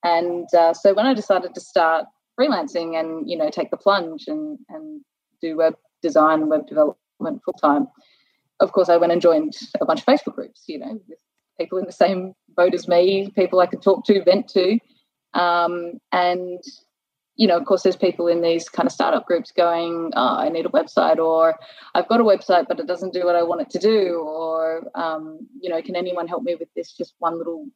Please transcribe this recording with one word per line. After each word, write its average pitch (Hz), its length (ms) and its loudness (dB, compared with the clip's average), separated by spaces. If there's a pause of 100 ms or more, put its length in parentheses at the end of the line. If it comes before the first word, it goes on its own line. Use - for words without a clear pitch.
And, 175 520 -2
uh, 165 180 6
so 196 200 2
when 208 120 2
I 269 80 4
decided 185 400 -2
to 180 60 -14
start 160 460 0 (320)
freelancing 180 600 -2
and, 160 300 -6
you 175 80 -4
know, 156 140 -2
take 165 200 -6
the - 60 -6
plunge 196 500 -2
and, 302 320 -8 (100)
and 311 340 -18 (380)
do 160 160 -6
web 160 200 2 (240)
design 156 400 2
and 151 100 -2
web 156 160 -2
development - 800 -4
full - 100 -6
time, 143 340 0 (720)
of - 120 2
course, 180 160 2
I 170 80 6
went 170 160 2
and 170 100 0
joined 156 320 2 (260)
a - 40 -2
bunch 311 160 -2
of - 60 -6
Facebook - 280 2
groups, - 320 -14
you 156 120 -12
know, 220 300 -12
with - 100 -20 (400)
people 175 200 -4
in 185 80 -4
the - 60 -14
same 185 420 0 (220)
boat 180 180 4
as 175 140 -6
me, 196 460 2
people 185 260 2
I 175 60 6
could - 160 -10
talk 196 240 2
to, 196 180 4
vent 190 240 2
to. 196 300 2 (560)
Um, 175 600 0 (160)
and 180 500 -2 (760)
you 214 120 4
know, 175 80 4
of 220 80 -2
course, 185 180 0
there's 180 140 2
people 175 320 0
in 170 140 2
these 165 260 0
kind - 180 -4
of - 60 -2
startup - 340 -2
groups - 260 -4
going, 170 600 -2
"Oh, 123 220 0
I 151 120 -2
need 165 180 -4
a - 40 -6
website," 160 480 0
or, 160 380 2 (380)
"I've 175 140 0
got 233 120 2
a 226 40 4
website, 185 440 2
but - 100 -4
it - 80 -8
doesn't 180 260 -6
do 180 120 -4
what 175 120 2
I 170 60 2
want 170 200 -2
it - 80 -8
to 175 80 -8
do," 190 400 2
or, 160 640 -4 (120)
um, 160 540 -8 (120)
you 180 100 -8
know, 165 100 -4
"Can 180 160 -10
anyone 175 320 -6
help 175 140 -6
me 175 120 -4
with 165 200 -10
this 170 180 -10
just - 260 -12
one 165 200 -4
little - 380 -10